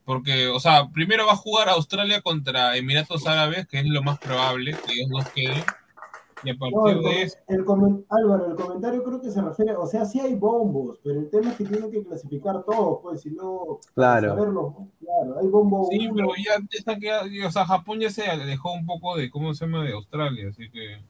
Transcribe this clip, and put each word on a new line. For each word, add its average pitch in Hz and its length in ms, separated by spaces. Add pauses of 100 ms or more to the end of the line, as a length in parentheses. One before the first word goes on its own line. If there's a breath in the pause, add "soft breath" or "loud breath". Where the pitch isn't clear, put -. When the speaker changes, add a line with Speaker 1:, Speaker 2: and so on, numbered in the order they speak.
Speaker 1:
porque, 131 440
o 127 100
sea, 147 320
primero 214 340
va 214 60
a 202 60
jugar 214 320
Australia 202 520
contra 131 560
Emiratos 147 480
Árabes, 160 420
que 139 120
es 143 80
lo 147 160
más 143 160
probable 127 540 (120)
que - 80
ellos 123 160
dos 135 200
queden, 135 340 (800)
y 135 60
a 123 40
Speaker 2:
No, 127 60
Speaker 1:
partir 202 380
Speaker 2:
el 160 60
Speaker 1:
de - 60
Speaker 2:
comen-, 185 140
Speaker 1:
eso - 140 (100)
Speaker 2:
el 190 180
comen-, 202 440
Álvaro, 202 420
el 160 40
comentario 190 500
creo 254 160
que 240 100
se 196 100
refiere, 214 360
o 175 100
sea, 220 160
sí 208 160
hay 262 160
bombos, 196 640
pero 143 200
el 151 80
tema 226 220
es - 40
que 208 80
tienen 214 260
que 214 140
clasificar 175 600
todos, 202 360
pues, 165 200
si 151 100
no, 185 480 (160)
para 123 240
Speaker 3:
Claro. 104 160
Speaker 2:
saberlo, 190 420
¿no? - 100 (120)
Claro, 151 400
hay 190 80
bombo 196 420
Speaker 1:
Sí, 214 160
Speaker 2:
uno. 220 120
Speaker 1:
pero 190 180
ya 208 260 (100)
está 208 280
que, 202 460
o 170 40
sea, 185 160
Japón 190 360
ya 220 80
se 208 180
alejó 143 460
un 165 120
poco 175 300
de, 135 160
¿cómo 151 220
se 165 120
llama?, 160 200
de 123 80
Australia, 110 560
así 104 200
que 107 280 (120)